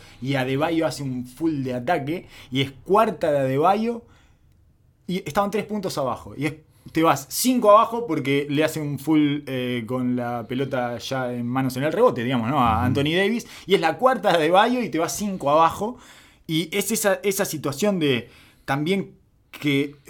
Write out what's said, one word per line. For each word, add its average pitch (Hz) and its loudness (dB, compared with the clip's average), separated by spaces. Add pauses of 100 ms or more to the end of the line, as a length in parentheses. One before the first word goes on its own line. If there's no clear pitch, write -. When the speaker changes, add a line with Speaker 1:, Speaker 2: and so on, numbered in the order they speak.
(220)
Speaker 1:
y 135 -2
Adebayo 147 0
hace 135 -6
un 127 -6
full 156 -4
de 127 -4
ataque 143 -4 (240)
y 131 0
es 139 -4 (120)
cuarta 202 2
de 143 2
Adebayo 190 0 (1040)
y 180 -2
estaban 202 0
tres 208 -2
puntos 202 -6
abajo 113 -4
y 135 -2
es, 151 -4 (380)
te 156 0
vas 151 2
cinco 240 2
abajo 226 4
porque 139 0
le 147 2
hace 156 -2
un 143 -6
full, 151 2
eh, 123 -4
con 123 -2
la 120 -4
pelota 123 -4
ya 127 -4
en 120 -6
manos 127 -2
en - -2
el 156 0
rebote, 208 2
digamos, 117 0
¿no? 147 2
A 110 4
Speaker 2:
Ujú. 120 0
Speaker 1:
Anthony 139 0
Davis 202 0 (180)
y 180 4
es 170 2
la 165 0
cuarta 220 2
de 170 6
Adebayo 202 4
y 196 -4
te 156 -2
vas 165 -2
cinco 190 -4
abajo 165 2 (500)
y 165 -2
es 202 -2
esa, 202 0
esa 196 0
situación 160 -2
de 135 0 (360)
también 156 -2 (380)
que 143 -2 (140)